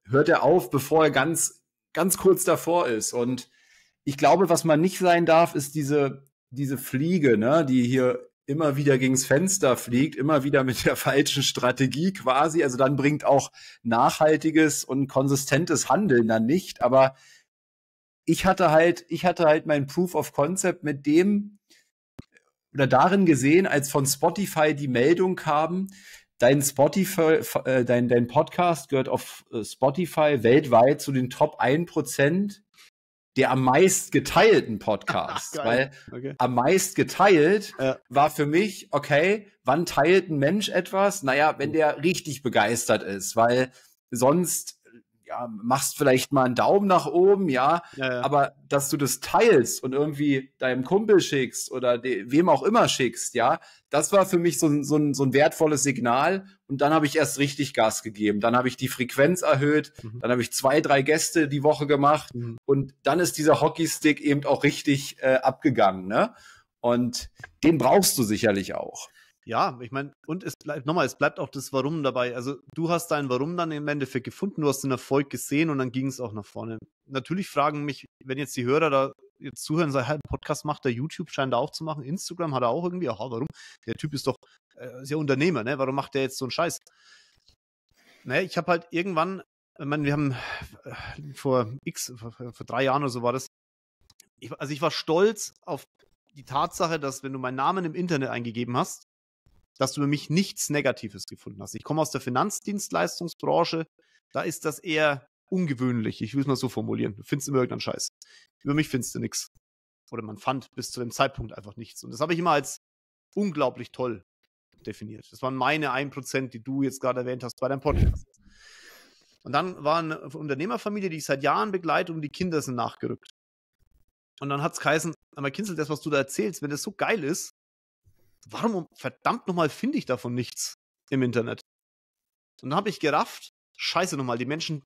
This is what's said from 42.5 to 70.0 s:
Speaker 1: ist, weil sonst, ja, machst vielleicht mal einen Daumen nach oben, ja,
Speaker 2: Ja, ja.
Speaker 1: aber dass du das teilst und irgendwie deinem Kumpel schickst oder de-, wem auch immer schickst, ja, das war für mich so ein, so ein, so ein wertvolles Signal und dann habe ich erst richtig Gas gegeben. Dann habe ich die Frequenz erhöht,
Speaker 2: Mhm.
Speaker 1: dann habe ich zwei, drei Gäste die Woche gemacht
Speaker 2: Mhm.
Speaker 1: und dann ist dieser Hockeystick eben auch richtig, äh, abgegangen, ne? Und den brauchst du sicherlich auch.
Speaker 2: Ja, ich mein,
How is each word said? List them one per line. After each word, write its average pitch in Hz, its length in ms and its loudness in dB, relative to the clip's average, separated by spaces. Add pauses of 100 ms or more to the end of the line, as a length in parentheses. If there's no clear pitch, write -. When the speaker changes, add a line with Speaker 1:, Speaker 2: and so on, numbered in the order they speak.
Speaker 1:
ist, 95 340 -8
weil 123 340 2 (400)
sonst, 143 640 0 (480)
ja, 120 220 -10 (140)
machst 131 340 0
vielleicht 131 360 2
mal 131 140 4
einen 127 100 0
Daumen 180 320 4
nach 170 180 4
oben, 185 440 4
ja, 139 340 2 (120)
Speaker 2:
Ja, 131 180 -4
ja. 123 100 -4
Speaker 1:
aber 143 320 0 (120)
dass 139 220 0
du 156 80 -2
das 139 220 -2
teilst 180 640 4
und 131 100 -4
irgendwie 143 640 -2
deinem 127 260 -2
Kumpel 208 380 4
schickst - 500 -4
oder 123 280 0
de-, 117 320 -4
wem 170 180 4
auch 135 140 4
immer 202 260 4
schickst, - 460 -4
ja, 127 240 2 (320)
das 151 200 0
war 190 140 6
für 185 140 0
mich 170 180 0
so 170 100 0
ein, 147 160 2
so 147 140 0
ein, 147 160 2
so 135 100 0
ein 127 100 2
wertvolles 151 500 2
Signal 139 640 0 (200)
und 135 140 -4
dann 147 140 4
habe 151 100 4
ich 143 100 -4
erst 139 220 0
richtig 139 380 -2
Gas 110 260 2
gegeben. 104 380 -2
Dann 117 160 2
habe 123 140 2
ich 123 80 -6
die 127 100 -6
Frequenz 139 560 0
erhöht, 147 580 2
Speaker 2:
Mhm. 113 180 -14
Speaker 1:
dann 120 120 -2
habe 123 100 2
ich 113 100 -4
zwei, 139 300 2
drei 143 220 2
Gäste 151 440 2
die 139 140 -4
Woche 147 240 2
gemacht 143 480 2
Speaker 2:
Mhm. 120 320 -10
Speaker 1:
und 139 380 0
dann 165 160 2
ist 165 180 0
dieser 151 240 4
Hockeystick 156 600 0
eben 143 240 0
auch 139 180 0
richtig, 139 580 -2
äh, 131 220 4
abgegangen, 104 640 2
ne? 151 260 0 (480)
Und 120 480 -2 (340)
den 156 140 6
brauchst 160 400 4
du 131 60 0
sicherlich 101 500 0
auch. - 360 -12 (360)
Speaker 2:
Ja, 123 360 -2
ich 117 100 -14
mein, 143 220 -8 (140)